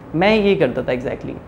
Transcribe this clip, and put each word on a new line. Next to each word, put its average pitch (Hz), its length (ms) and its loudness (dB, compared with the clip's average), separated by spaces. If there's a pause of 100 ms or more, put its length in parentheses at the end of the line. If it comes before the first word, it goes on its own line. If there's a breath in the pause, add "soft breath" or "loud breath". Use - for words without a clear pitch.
(160)
मैं 202 200 4
ये 202 200 4
करता 127 260 0
था 127 200 -2
exactly, 127 340 -8 (120)